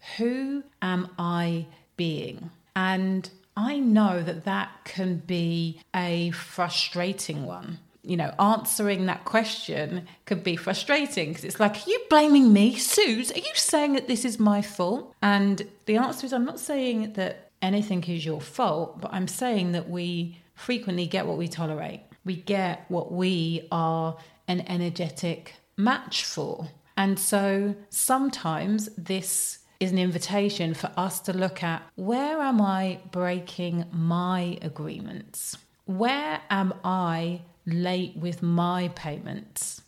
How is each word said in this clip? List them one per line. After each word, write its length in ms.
"Who 460
am 380
I 480
being?" 520
And 540
I 260
know 420
that 220
that 260
can 420
be 540
a 360
frustrating 1120
one. 360
You 140
know, 220
answering 680
that 180
question 840
can 120
be 160
frustrating 800
'cause 80
it's 160
like, 160
"Are 160
you 80
blaming 440
me, 240
Suze? 560
Are 60
you 160
saying 400
that 120
this 180
is 140
my 240
fault?" 580
And 460
the 100
answer 280
is, 80
I'm 120
not 160
saying 540
that 360
anything 440
is 200
your 160
fault, 600
but 120
I'm 140
saying 460
that 180
we 480
frequently 540
get 180
what 100
we 120
tolerate. 540
We 120
get 520
what 220
we 600
are 440
an 220
energetic 840
match 460
for. 460
And 220
so 560
sometimes 1080
this 600
is 100
an 80
invitation 760
for 220
us 240
to 120
look 320
at, 180
where 440
am 200
I 400
breaking 800
my 720
agreements? 960
Where 540
am 220
I 560
late 520
with 260
my 520
payments? 920